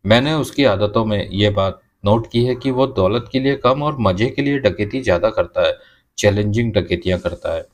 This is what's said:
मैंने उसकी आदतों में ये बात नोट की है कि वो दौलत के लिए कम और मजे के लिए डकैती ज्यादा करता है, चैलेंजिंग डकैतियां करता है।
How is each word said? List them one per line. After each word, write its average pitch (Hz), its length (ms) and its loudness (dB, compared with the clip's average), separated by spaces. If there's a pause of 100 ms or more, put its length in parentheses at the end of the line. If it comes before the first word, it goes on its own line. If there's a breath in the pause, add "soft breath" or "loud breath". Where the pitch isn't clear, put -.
मैंने 123 280 4
उसकी 143 300 -2
आदतों 104 420 2
में 104 240 -2
ये 101 200 2
बात 98 320 -2 (240)
नोट 113 260 2
की 120 140 2
है 127 100 0
कि 135 160 -4
वो 131 160 0
दौलत 113 440 0
के 131 80 0
लिए 139 160 0
कम 139 280 0
और 147 160 -4
मजे 104 300 0
के 135 120 -6
लिए 143 180 0
डकैती 104 420 -2
ज्यादा 110 280 0
करता 87 380 -2
है, 85 100 -2 (400 soft breath)
चैलेंजिंग 104 560 0
डकैतियां 92 460 -2
करता 85 360 -6
है। 80 180 -8